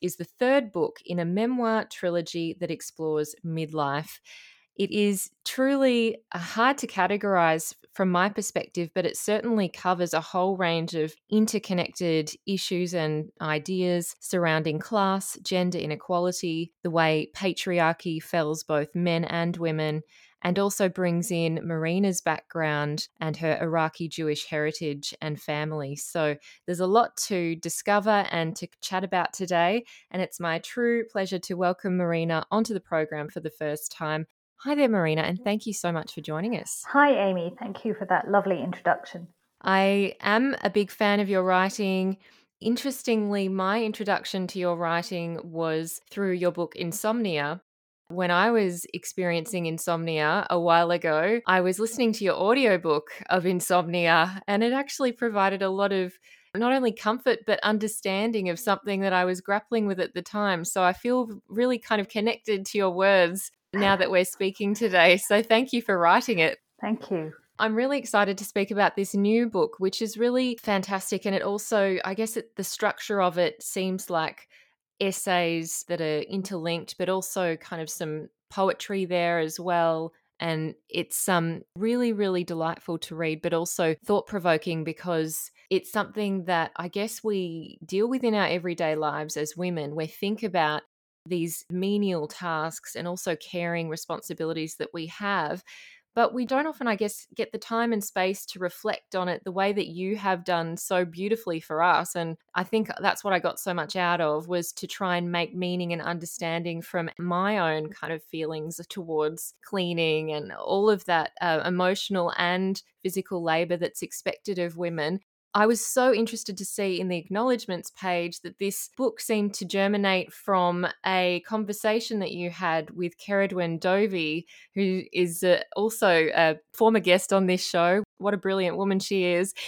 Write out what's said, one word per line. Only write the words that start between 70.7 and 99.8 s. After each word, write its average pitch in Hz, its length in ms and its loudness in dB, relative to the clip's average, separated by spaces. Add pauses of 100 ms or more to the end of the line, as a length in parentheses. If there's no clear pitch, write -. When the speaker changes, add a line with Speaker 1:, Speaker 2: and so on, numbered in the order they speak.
Speaker 1:
And 202 80 0
it 190 80 0
also, 202 640 0
I 190 80 -4
guess 220 240 -4
it, - 200 -8
the 196 60 -6
structure - 560 -2
of 180 200 2
it 160 240 0
seems 185 480 -4
like 160 360 -2 (520)
essays 175 880 0
that 170 120 -2
are 151 200 0
interlinked, 170 800 -6
but 180 100 0
also 185 460 -2
kind 165 260 -10
of 156 80 -8
some 156 400 -6 (220)
poetry 190 540 0
there 170 340 2
as 160 200 -2
well. 165 540 0 (260)
And 160 360 -2 (120)
it's, - 400 -4
um, 165 360 0 (120)
really, 233 380 2
really 190 300 0
delightful 165 560 -4
to - 160 -12
read, 160 260 -2
but 170 140 0
also 165 400 0 (100)
thought-provoking 170 800 0
because 160 640 -4 (220)
it's 190 200 0
something 196 540 -2
that 170 320 0
I 175 120 -8
guess 208 340 -6
we 180 600 -4
deal 190 240 0
with 254 160 0
in 220 120 4
our 196 120 4
everyday 170 460 0
lives 151 420 -2
as 151 220 -4
women. 165 380 -4
We 156 100 -2
think 208 380 -4
about 165 400 0 (420)
these 170 460 -4
menial 185 560 0
tasks 160 680 -6
and 165 120 -6
also 175 280 -4
caring 170 540 -4
responsibilities 160 880 -6
that 156 180 -6
we 165 140 -6
have. 180 560 -4 (520)
But 233 180 2
we 247 120 -2
don't 269 220 0
often, 302 180 -8
I 226 100 2
guess, 208 380 -4
get 226 200 -4
the 220 40 -8
time 233 340 -2
and 208 120 0
space 190 440 -2
to - 120 -14
reflect 180 560 -4
on 180 140 0
it 175 160 -4
the 190 60 -6
way 196 220 2
that 202 140 -2